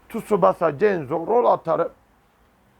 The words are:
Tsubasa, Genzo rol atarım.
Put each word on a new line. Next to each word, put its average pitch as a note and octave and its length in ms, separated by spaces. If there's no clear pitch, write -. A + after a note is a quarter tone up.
Tsubasa, F#3+ 600
Genzo E3 560
rol A3+ 180
atarım. D#3+ 480